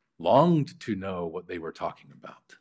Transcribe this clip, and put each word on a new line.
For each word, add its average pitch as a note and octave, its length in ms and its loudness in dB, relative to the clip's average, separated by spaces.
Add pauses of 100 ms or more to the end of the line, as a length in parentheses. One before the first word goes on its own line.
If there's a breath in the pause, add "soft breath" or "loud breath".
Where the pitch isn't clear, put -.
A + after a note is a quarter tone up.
(200)
longed C#3 600 4
to A2 160 -6
know F#2 300 -4
what F2 220 -8
they F2+ 100 -8
were D#2+ 140 -8
talking E2 400 -10
about, - 500 -20